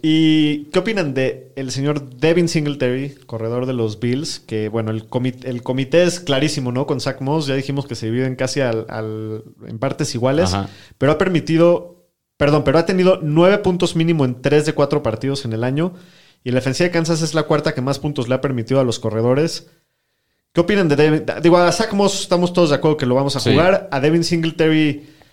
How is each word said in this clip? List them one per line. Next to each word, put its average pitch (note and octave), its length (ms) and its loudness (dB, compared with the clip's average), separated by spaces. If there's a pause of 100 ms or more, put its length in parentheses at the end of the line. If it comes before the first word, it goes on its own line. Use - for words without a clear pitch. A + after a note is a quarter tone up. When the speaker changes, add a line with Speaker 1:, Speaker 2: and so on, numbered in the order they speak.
Speaker 1:
¿y D#3 640 2
qué F#3 140 -2
opinan F3+ 340 -2
de C3 400 -4
el C3+ 160 -8
señor C#3 460 -4
Devin E3 320 2
Singletary, C#3+ 640 -2 (160)
corredor A#2 400 -4
de C3 60 -4
los A2 280 -2
Bills? C3 400 -4
Que, G#2+ 280 -4
bueno, A2 220 -4
el A2 180 -6
comi-, B2+ 360 -4
el A#2+ 180 -6
comité C3 400 0
es F3 160 0
clarísimo, C#3 540 -2
¿no? C3 160 -2
Con C#3 120 -2
Zach C3+ 200 -6
Moss, C#3+ 260 -2
ya C3+ 80 -2
dijimos C#3 320 -4
que - 80 -10
se A2 120 -8
dividen B2+ 280 -2
casi C3 280 -4
al, A2+ 260 0
al, A2 560 -8 (200)
en A2+ 140 -12
partes C#3 380 -4
iguales, C#3 380 0
Speaker 2:
Ajá. G2 140 -2 (300)
Speaker 1:
pero C3+ 140 4
ha D#3 60 0
permitido, E3+ 840 2 (340)
perdón, D3 280 2
pero D3 140 4
ha E3 80 2
tenido F#3 360 2
nueve E3+ 360 4
puntos F3+ 360 0
mínimo E3 300 2
en B2 180 -2
tres D3 240 2
de D#3 60 0
cuatro D3 320 0
partidos C3+ 400 -4
en A2+ 80 -6
el A2+ 100 -4
año, D3 320 -2 (480)
y B2+ 80 -6
la B2 60 0
defensiva C3 320 0
de F3 40 -4
Kansas E3 300 0
es D3+ 120 -2
la D#3 100 0
cuarta D3+ 300 0
que C3+ 60 -4
más C3+ 200 -2
puntos C#3+ 280 -4
le B2+ 60 0
ha B2+ 60 0
permitido C3 400 0
a C3+ 40 2
los A#2 140 -2
corredores. B2 680 -2 (840)
¿Qué E3+ 100 2
opinan G3 260 2
de C#3+ 80 2
Devin? D3+ 280 4 (200)
Digo, E3+ 140 6
a F3 120 4
Zach A3 220 -2
Moss G3+ 300 0
estamos F3 300 0
todos F3 180 2
de C#3+ 60 2
acuerdo C#3+ 200 2
que C3 100 -2
lo B2 80 2
vamos C#3 220 0
a B2+ 40 -4
Speaker 2:
Sí. A#2 120 2
Speaker 1:
jugar. E3+ 400 2
A C3+ 80 -2
Devin D#3+ 240 2
Singletary, D#3+ 800 0 (260)